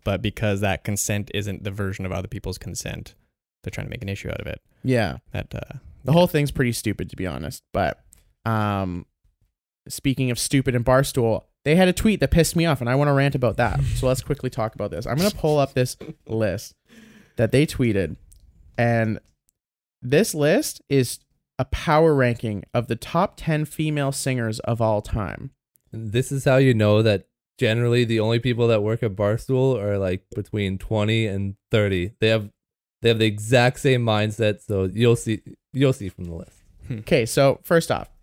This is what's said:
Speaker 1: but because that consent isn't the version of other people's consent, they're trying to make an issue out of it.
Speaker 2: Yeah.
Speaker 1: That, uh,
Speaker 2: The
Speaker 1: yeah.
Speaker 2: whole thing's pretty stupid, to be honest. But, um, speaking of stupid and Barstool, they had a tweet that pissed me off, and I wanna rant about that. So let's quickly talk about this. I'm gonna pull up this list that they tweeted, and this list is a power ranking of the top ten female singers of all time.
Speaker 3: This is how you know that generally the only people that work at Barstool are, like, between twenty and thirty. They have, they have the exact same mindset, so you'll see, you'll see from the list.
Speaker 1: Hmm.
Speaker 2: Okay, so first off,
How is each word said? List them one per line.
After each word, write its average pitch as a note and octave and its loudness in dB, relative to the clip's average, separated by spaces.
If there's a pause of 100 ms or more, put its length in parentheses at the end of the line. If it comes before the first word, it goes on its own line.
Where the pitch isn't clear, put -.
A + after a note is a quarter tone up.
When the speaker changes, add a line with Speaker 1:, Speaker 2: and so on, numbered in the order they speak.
Speaker 1:
but G2 -2
because G#2 -2
that F#2+ -2
consent G#2 -4
isn't G#2 -8
the G2+ -8
version F#2+ -6
of F#2 -6
other F#2+ -6
people's F#2 -10
consent, - -12 (480)
they're - -8
trying - -8
to - -10
make A#2+ -10
an G2 -6
issue G2 -8
out - -8
of - -12
it. - -12 (220)
Speaker 2:
Yeah. A2 0 (140)
Speaker 1:
That, - -8
uh, - -12 (260)
Speaker 2:
The B2+ -2
Speaker 1:
yeah. - 4
Speaker 2:
whole F3 4
thing's C#3+ -2
pretty B2 -2
stupid, F#2+ -6
to - -16
be F#2+ -8
honest. D2 -8
But, F#2 -2 (420)
um, G2+ -2 (840)
speaking C3 -2
of A#2+ -2
stupid C3 0
and A#2+ 0
Barstool, B2+ 2 (200)
they D3 4
had F#3 6
a F3+ 2
tweet G#3 2
that C3+ 0
pissed E3 4
me E3+ 2
off, D#3 0
and A#2+ -2
I B2+ 2
wanna C#3+ 4
rant C#3 2
about B2 0
that. A#2 0 (140)
So C3 0
let's B2+ 0
quickly C#3 -6
talk A2+ -4
about G#2 -6
this. F#2 -8
I'm B2 -2
gonna F#3+ 2
pull D3+ 0
up C#3 2
this B2+ 0 (300)
list G#2+ -2 (600)
that A2+ 2
they C#3 4
tweeted, F#2+ 0 (600)
and A#2 0 (840)
this C#3+ 2
list E3 0
is C3+ 0 (400)
a B2+ 0
power D#3+ 2
ranking A#2+ 0 (100)
of A#2+ -2
the A#2+ -2
top - -2
ten D3+ -2
female D3+ -2
singers A#2+ -4
of A2+ -2
all G#2+ 2
time. F#2+ -6 (400)
Speaker 3:
This A2+ -4
is C#3 -4
how C3 6
you C3+ 6
know G#2+ 6
that G#2 2 (300)
generally A#2+ 2
the A2+ 0
only A2+ 2
people A#2 0
that A2 4
work A2 -2
at G#2 -2
Barstool B2 2
are, G2+ -2
like, F#2+ -2 (100)
between G2+ -4
twenty A2 0
and G2 -4 (160)
thirty. G2 2 (100)
They A2 4
have, G#2+ 0 (520)
they A2+ 4
have A2+ 2
the A2+ 4
exact A2+ 2
same B2+ 2
mindset, G#2+ 0
so G2 0
you'll A#2 4
see, A2 -4 (320)
you'll C3 2
see G2+ -8
from F2+ -12
the E2 -10
list. - -18 (240)
Speaker 1:
Hmm. A#2 -10
Speaker 2:
Okay, A#2+ 2
so C#3 2
first E3 2
off, - -2 (160)